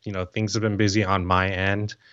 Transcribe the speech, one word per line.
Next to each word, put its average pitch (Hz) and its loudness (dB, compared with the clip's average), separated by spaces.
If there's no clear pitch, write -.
you 104 -8
know, 92 -2
things 107 -2
have 110 0
been 104 0
busy 104 2
on 92 0
my 92 2
end. 98 -2